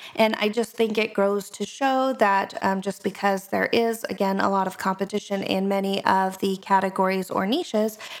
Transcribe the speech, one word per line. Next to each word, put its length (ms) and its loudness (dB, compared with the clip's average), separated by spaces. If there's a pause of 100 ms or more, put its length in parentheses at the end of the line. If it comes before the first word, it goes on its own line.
(160)
And 220 4
I 100 0
just 240 -2
think 260 0
it 140 -2
goes 380 0
to 160 -6
show 480 0
that, 480 2
um, 180 0
just 220 -6
because 460 -2
there 240 0
is, 320 2
again, 360 -2
a 80 4
lot 180 2
of 120 -8
competition 640 -4
in 260 0
many 360 0
of 340 2
the 200 0
categories 720 0
or 160 0
niches, 520 0 (220)